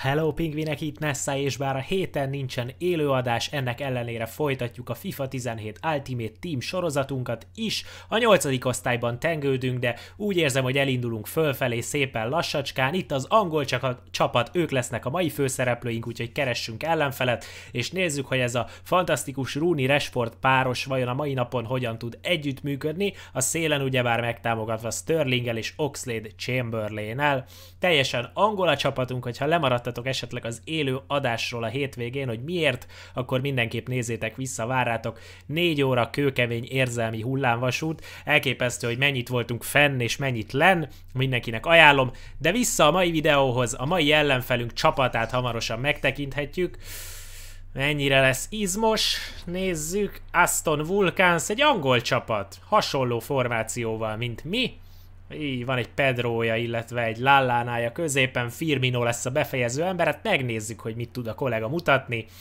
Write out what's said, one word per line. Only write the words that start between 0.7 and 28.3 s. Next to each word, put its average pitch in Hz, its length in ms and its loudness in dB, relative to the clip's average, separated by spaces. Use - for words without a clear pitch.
itt 147 180 -8
Nessa, 143 380 -2
és 139 200 -2
bár 147 200 -2
a - 40 -4
héten 156 500 -2
nincsen 131 480 -6
élőadás, 139 720 0
ennek 127 280 -2
ellenére 120 460 -4
folytatjuk 131 640 -4
a 117 60 -4
fifa 139 340 -6
tizenhét 113 540 -6
Ultimate 127 580 -2
Team 151 200 -4
sorozatunkat 135 960 -2
is. 214 300 -4
A 208 100 0
nyolcadik 156 460 4
osztályban 120 540 0
tengődünk, 135 600 0
de 120 160 0
úgy 202 200 -2
érzem, 139 260 2
hogy 127 140 0
elindulunk 120 500 0
fölfelé 131 540 0
szépen 123 480 -2
lassacskán. 147 680 0
Itt 185 180 -2
az 147 160 -2
angol 160 360 2
csaka-, 127 460 -2
csapat, 123 420 2
ők 165 180 0
lesznek 123 360 -2
a 127 40 -4
mai 170 200 0
főszereplőink, 120 760 -2
úgyhogy 117 260 -8
keressünk 120 500 -2
ellenfelet, 139 640 0
és 123 200 -4
nézzük, 156 360 -2
hogy 131 120 0
ez 123 160 0
a 113 120 0
fantasztikus 147 720 0
Rooney-Rashford 143 840 0
páros 131 440 2
vajon 131 240 -2
a 123 60 -2
mai 143 180 -2
napon 123 320 -2
hogyan 117 340 -4
tud 117 240 -10
együttműködni. 151 920 -2
A 135 80 -2
szélen 151 420 0
ugyebár 123 380 2
megtámogatva 113 680 -2
Sterlinggel 127 680 0
és 110 200 -4
Oxlade-Chamberlain-el. 117 1700 -2
Teljesen 135 560 2